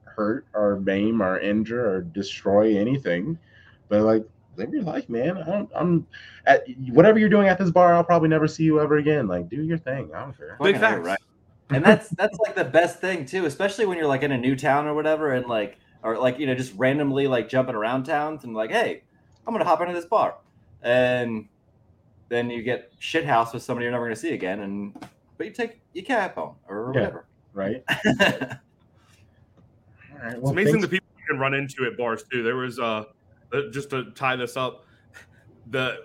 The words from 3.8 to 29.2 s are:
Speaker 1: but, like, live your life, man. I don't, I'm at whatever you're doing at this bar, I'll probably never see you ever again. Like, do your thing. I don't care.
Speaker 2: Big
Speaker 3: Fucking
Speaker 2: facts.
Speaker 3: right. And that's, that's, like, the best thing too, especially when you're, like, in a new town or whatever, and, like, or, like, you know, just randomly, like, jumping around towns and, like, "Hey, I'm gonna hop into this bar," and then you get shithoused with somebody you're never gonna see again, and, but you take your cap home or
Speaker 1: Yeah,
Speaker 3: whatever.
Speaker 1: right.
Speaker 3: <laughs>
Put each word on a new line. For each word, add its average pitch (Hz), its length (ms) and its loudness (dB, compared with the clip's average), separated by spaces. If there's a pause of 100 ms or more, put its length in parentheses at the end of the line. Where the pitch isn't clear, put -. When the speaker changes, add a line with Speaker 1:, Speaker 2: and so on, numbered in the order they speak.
Speaker 1:
but, 104 140 4
like, 110 240 2 (300)
live 262 160 -6
your 285 120 -2
life, 170 240 -6
man. 131 280 -2
I 175 100 -10
don't, 208 280 -4
I'm 165 320 0 (400)
at 135 160 6 (280)
whatever 202 280 8
you're 214 100 4
doing 202 200 6
at 180 100 2
this 185 140 2
bar, 180 220 8
I'll 170 100 4
probably 170 240 4
never 156 180 4
see 156 160 -2
you 156 180 4
ever 151 180 4
again. 147 280 2
Like, 87 220 -4
do 120 140 -8
your 160 160 -2
thing. 131 360 -8
I 92 60 -10
don't 131 160 -14
care. 90 260 -18
Speaker 2:
Big 196 140 4
Speaker 3:
Fucking 220 40 -4
Speaker 2:
facts. 208 260 0
Speaker 3:
right. 95 120 -2 (520)
And 139 140 0
that's, 208 260 6
that's, 196 280 -2
like, 214 160 -2
the 185 100 -2
best 165 360 2
thing 180 260 -4
too, 180 200 -2
especially 196 380 -2
when 180 140 -2
you're, 160 80 0
like, 135 160 0
in 143 80 -2
a 135 80 0
new 131 160 2
town 139 320 2
or 151 80 -4
whatever, 156 380 0
and, 127 140 -2
like, 110 320 -4 (260)
or, 113 140 -2
like, 127 200 0
you 147 80 -4
know, 131 80 0
just 127 220 -6
randomly, 139 500 2
like, 123 220 0
jumping 127 260 -2
around 117 300 -2
towns 151 400 -4
and, 117 100 -12
like, 110 160 -4
"Hey, 208 320 -2 (420)
I'm 233 80 -6
gonna 196 120 -2
hop 165 160 2
into 175 120 -4
this 170 120 -6
bar," 175 320 0 (460)
and 123 680 0 (800)
then 120 200 -2
you 120 140 -8
get 117 380 -6
shithoused 139 540 0
with 120 100 -10
somebody 120 200 -4
you're 120 80 -2
never 120 120 -4
gonna 117 100 -4
see 147 200 -6
again, 95 260 -6
and, 101 340 -8 (420)
but - 120 -8
you 214 40 -14
take 226 280 -8 (140)
your 165 100 -12
cap 233 320 -2
home 78 180 -10 (140)
or 110 260 -8
Speaker 1:
Yeah, 127 60 2
Speaker 3:
whatever. - 260 -6 (260)
Speaker 1:
right. 101 360 -6
Speaker 3:
<laughs> - 680 0 (1500)